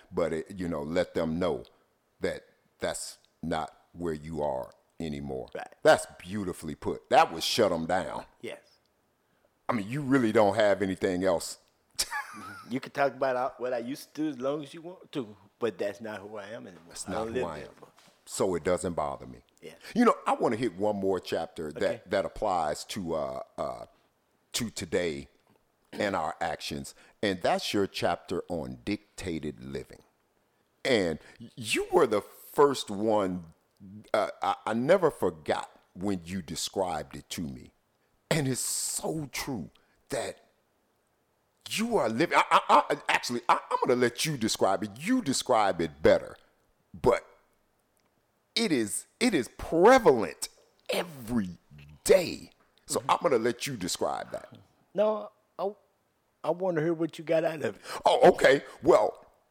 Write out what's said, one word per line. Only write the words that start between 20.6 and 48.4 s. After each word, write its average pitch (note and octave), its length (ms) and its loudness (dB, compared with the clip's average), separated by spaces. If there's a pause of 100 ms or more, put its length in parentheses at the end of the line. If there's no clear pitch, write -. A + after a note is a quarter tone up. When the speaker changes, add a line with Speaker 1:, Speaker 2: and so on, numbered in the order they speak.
Speaker 1:
one G#2 220 0
more F#2+ 220 0
chapter E2 520 -6
that, F2+ 120 -6
Speaker 2:
Okay. E2+ 240 -2
Speaker 1:
that F#2+ 180 0
applies F2+ 600 -2
to, E2 300 -6
uh, C#2 260 -4 (160)
uh, B1 280 -8 (680)
to A2+ 160 -4
today E2 600 -4 (640)
and G2+ 220 -2
our D#2+ 260 -2
actions, D#2 520 -6 (300)
and F#2+ 180 0
that's F3+ 320 0
your G2+ 140 2
chapter F2 600 -4
on C2 360 -6
dictated D2+ 760 -6
living. C2 400 -12 (840)
And G2 320 2 (380)
you B2+ 360 -4
were E3+ 140 6
the G#2+ 160 2
first - 680 2
one, G2 540 0 (680)
uh, G2+ 160 2 (140)
I, G2 120 0 (120)
I G#2+ 60 0
never D3+ 360 4
forgot - 600 -4 (260)
when F#2+ 300 -2
you F#2 180 -6
described D#2+ 720 -4
it C#2+ 160 -14
to - 100 -6
me. B1+ 300 -10 (580)
And D#3 180 0
it's B2+ 140 -2
so - 680 -4
true - 380 -6 (400)
that G#2 320 -6 (1300)
you A3+ 260 0
are B2+ 120 2
living, C#3 280 2
I, F3 220 6 (100)
I, G#3+ 220 6
I, D3 60 0 (120)
actually, B2 400 0
I, E3+ 40 6 (180)
I'm - 140 0
gonna B2 140 4
let A#2+ 260 0
you D3+ 120 -2
describe G2 460 0
it. G#2 160 -6
You A#3+ 220 0
describe A2 600 2
it D#2+ 200 -4
better, F#2+ 360 4 (560)
but F#2+ 320 2 (1300)